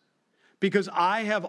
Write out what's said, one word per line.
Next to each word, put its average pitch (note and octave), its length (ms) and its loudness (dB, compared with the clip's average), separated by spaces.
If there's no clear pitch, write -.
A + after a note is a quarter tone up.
because G3 340 0
I F#3+ 300 0
have G#3 260 -2